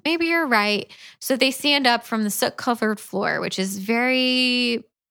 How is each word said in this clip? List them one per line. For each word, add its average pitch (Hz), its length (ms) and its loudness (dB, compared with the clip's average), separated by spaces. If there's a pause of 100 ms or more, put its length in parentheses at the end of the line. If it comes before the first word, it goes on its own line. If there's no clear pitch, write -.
"Maybe 330 220 0
you're 330 200 0
right." 208 440 0 (300)
So 262 160 -2
they 262 140 2
stand 285 360 2
up 233 180 2
from 220 200 -2
the 208 60 0
soot-covered 220 680 -2
floor, 165 400 -2
which 180 180 -4
is 190 200 -4
very 247 1080 0 (260)